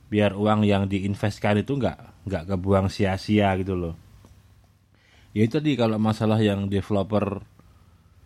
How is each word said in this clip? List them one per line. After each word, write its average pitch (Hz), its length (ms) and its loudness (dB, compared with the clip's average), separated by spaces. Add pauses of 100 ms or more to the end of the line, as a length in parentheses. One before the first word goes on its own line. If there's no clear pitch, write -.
biar 104 280 2
uang 107 320 2
yang 98 200 2
diinvestkan 101 720 -2
itu 135 160 -2
nggak, - 520 -6
nggak 92 160 -4 (120)
kebuang 95 360 0
sia-sia 98 680 0
gitu 95 160 -4
loh. 85 200 -6 (1400)
Ya 104 80 4
itu 117 160 0
tadi 147 160 0
kalau 113 240 0
masalah 110 400 2
yang 98 320 0
developer 98 720 -2 (800)